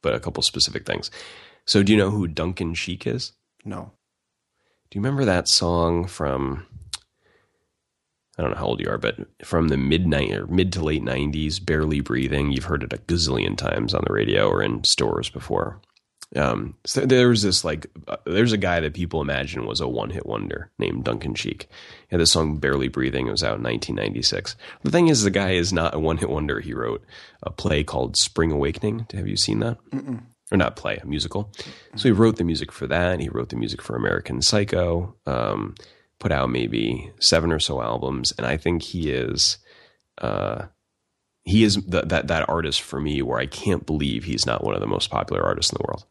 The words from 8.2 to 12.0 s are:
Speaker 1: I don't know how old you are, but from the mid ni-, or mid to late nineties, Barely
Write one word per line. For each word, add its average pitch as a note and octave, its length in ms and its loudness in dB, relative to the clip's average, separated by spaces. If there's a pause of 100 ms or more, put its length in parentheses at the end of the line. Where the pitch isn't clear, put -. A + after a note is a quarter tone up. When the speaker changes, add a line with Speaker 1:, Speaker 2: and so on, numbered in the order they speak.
Speaker 1:
I E2 60 -4
don't B1 80 0
know - 80 -4
how - 80 -4
old A1 140 -2
you G1+ 100 -4
are, G#1+ 80 -2
but A1 200 -2 (260)
from E2 240 2
the C#2 80 2
mid D2 300 2
ni-, C#2+ 260 2
or G1+ 160 -4
mid F#2 240 2
to F2+ 100 -2
late D2+ 220 0
nineties, D2 560 -2
Barely D#2 400 2